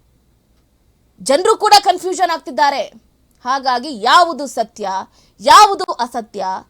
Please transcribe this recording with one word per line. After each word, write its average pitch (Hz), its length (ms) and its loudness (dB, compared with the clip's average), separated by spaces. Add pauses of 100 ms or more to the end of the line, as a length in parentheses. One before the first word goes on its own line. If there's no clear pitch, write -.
(1200)
ಜನರು 349 360 0
ಕೂಡ 415 220 0
ಕನ್ಫ್ಯೂಷನ್ 370 500 -2
ಆಗ್ತಿದ್ದಾರೆ. 285 520 -2 (640)
ಹಾಗಾಗಿ 247 560 -4
ಯಾವುದು 294 460 2
ಸತ್ಯ, 214 420 -8 (500)
ಯಾವುದು 381 440 6
ಅಸತ್ಯ, 233 600 -8 (240)